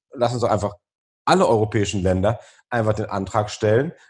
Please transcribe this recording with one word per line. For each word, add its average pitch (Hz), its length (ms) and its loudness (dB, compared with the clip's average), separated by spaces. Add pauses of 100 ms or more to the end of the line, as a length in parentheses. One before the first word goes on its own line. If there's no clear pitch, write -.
(140)
lass 120 180 -2
uns 123 80 -4
doch 113 80 0
einfach 95 280 -2 (500)
alle 180 200 4
europäischen 107 560 0
Länder 95 380 0 (300)
einfach 107 240 0
den 104 160 -6
Antrag 104 400 -4
stellen, 113 420 0 (180)